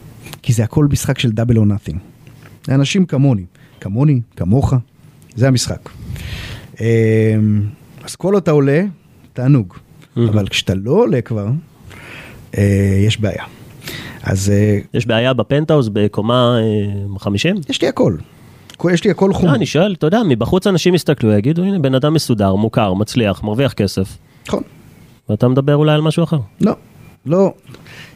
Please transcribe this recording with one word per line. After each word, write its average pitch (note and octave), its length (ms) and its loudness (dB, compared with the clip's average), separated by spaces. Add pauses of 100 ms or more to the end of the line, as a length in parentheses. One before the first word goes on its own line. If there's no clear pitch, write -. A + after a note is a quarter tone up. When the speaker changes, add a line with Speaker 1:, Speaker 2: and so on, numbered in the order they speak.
(420)
Speaker 1:
כי B2+ 100 -2
זה A2 120 0
הכל D3 260 0
משחק C3+ 280 -2
של B2+ 120 -2
double A#2 240 0
or G#2 360 0
nothing. D2+ 60 -8 (720)
אנשים C#3 380 2
כמוני, C3 380 0 (360)
כמוני, B2 400 0 (160)
כמוך, G2+ 360 2 (640)
זה B2 120 2
המשחק. - 400 -2 (920)
אמ, A2 40 -4 (1200)
אז - 120 -16
כל G3 180 -2
עוד F#3+ 80 2
אתה E3+ 80 0
עולה, D3 320 2 (500)
תענוג. B2+ 420 2 (420)
Speaker 2:
מהמם. A#2+ 120 2
Speaker 1:
אבל G#2 200 0
כשאתה - 260 -2
לא G2 160 -4
עולה F3+ 300 2
כבר, G#2 280 -6 (1120)
אה, G2+ 40 2 (440)
יש G#2+ 140 0
בעיה. G2+ 240 -4 (800)
אז, G2 280 -2
אה, G2+ 280 2 (160)
Speaker 2:
יש A2+ 120 -2
בעיה A#2+ 260 2
בפנטהאוז C#3 560 0
בקומה, A2+ 720 2
אה, A2 40 0 (560)
חמישים? B2+ 380 -2 (120)
Speaker 1:
יש - 140 -4
לי E4+ 60 0
הכל. D#3+ 280 0 (760)
יש E3 120 0
לי G#3 60 2
הכל F#3+ 220 0
חום. F3 160 0
Speaker 2:
לא, D3 60 4
אני G3 120 0
שואל, F#3 320 0
אתה D3+ 80 0
יודע, G3+ 220 2
מבחוץ B2+ 380 0
אנשים F3 280 2
יסתכלו, A#2 380 0
יגידו, C3+ 300 0
"הנה, G3 160 0
בן C3+ 160 0
אדם D3 200 2
מסודר, G#2 400 2
מוכר, G#2+ 400 0
מצליח, G#2 480 0
מרוויח A2 300 -2
כסף." G2 440 -2 (320)
Speaker 1:
נכון. - 140 -4 (640)
Speaker 2:
ואתה A2 200 0
מדבר C#3 280 2
אולי D3+ 160 2
על D3+ 80 2
משהו D#3+ 240 0
אחר. D#3+ 140 -2 (220)
Speaker 1:
לא, G#3+ 120 2 (540)
לא. F3+ 280 2 (600)